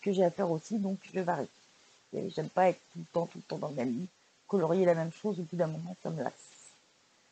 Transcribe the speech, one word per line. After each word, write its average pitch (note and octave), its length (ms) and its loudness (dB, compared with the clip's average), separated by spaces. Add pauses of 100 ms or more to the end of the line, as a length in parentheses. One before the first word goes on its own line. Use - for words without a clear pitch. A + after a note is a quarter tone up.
que G3+ 100 2
j'ai F#3 120 6
à E3+ 60 6
faire F3+ 200 0
aussi, E3 280 -2
donc G3 200 -2 (160)
je F#3+ 60 -2
varie. E3 280 0 (680)
Et - 160 -4
j'aime D#3 200 -4
pas F#3 180 6
être F3 120 0 (120)
tout E3+ 60 -12
le E3 140 -8
temps, E3+ 140 0
tout F3 120 -14
le - 40 -16
temps - 160 -8
dans D3+ 100 -4
le C#3+ 80 -8
même B2 160 0
livre. F3+ 160 -4 (380)
Colorier F3+ 380 2
la E3+ 100 6
même E3 180 -2
chose, G3 280 -4
au - 40 -4
bout E3+ 120 -10
d'un E3 120 2
moment, E3 340 -8
ça E3 80 -4
me D#3 120 -4
lasse. - 100 -2 (1000)